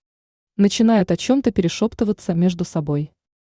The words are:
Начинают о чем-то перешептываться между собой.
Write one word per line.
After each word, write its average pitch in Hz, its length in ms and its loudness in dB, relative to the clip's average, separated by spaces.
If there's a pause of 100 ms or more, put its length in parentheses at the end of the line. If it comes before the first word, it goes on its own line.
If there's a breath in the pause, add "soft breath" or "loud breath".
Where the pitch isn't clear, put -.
(560)
Начинают 208 540 2
о 170 80 0
чем-то 254 340 0
перешептываться 202 840 -2
между 175 280 0
собой. 147 480 -4 (320)